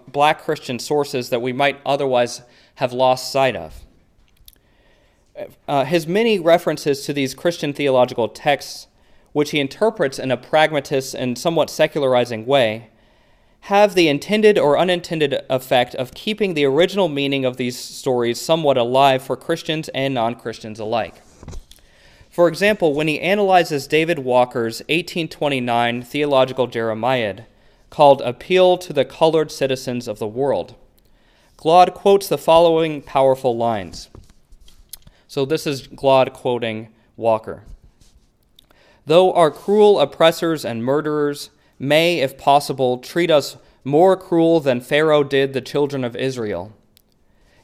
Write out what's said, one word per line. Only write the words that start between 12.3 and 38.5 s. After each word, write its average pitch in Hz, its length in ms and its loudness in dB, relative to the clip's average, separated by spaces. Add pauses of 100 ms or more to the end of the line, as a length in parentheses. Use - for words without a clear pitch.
way, 120 440 0 (720)
have 202 320 2
the 180 120 4
intended 208 500 2
or 143 220 2
unintended 170 720 -2
effect 127 460 0
of 127 180 -8
keeping 208 400 -4
the 147 100 0
original 180 440 2
meaning 139 360 -2
of 123 120 -4
these 123 200 -4
stories 120 640 -4
somewhat 160 360 0
alive 131 460 2
for 131 140 -6
Christians 160 520 -6
and 135 260 -4
non-Christians 113 640 -6
alike. 107 440 -6 (1080)
For 175 180 2
example, 170 480 0
when 151 140 -2
he 151 120 -2
analyzes 175 680 2
David 160 320 0
Walker's 123 680 0
eighteen 165 400 -4
twenty-nine 123 720 -2
theological 131 680 0
Jeremiad, 113 800 -4 (440)
called 143 320 6
Appeal 180 560 2
to 175 140 -14
the 143 120 0
Colored 156 460 0
Citizens 127 580 -6
of 107 100 -8
the 110 100 -6
World, 113 460 -4 (840)
Glaude 180 380 4
quotes 196 340 2
the 147 80 -2
following 160 640 2
powerful 135 540 0
lines. 113 540 -6 (1160)
So 139 160 -4
this 151 220 -4
is 135 200 -6
Glaude 135 460 2
quoting 113 560 -6 (280)
Walker. 110 460 -2 (1400)